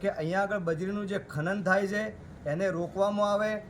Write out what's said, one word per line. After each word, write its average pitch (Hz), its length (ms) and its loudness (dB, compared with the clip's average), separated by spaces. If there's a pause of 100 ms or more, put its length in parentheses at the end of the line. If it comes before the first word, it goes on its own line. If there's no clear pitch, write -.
કે 196 80 2
અહીંયા 170 320 0
આગળ 202 180 0
બજરીનું 185 480 -2
જે 185 120 -2
ખનન 175 440 -2
થાય 190 240 4
છે 214 160 0 (420)
એને 165 240 0
રોકવામાં 196 640 2
આવે. 214 360 0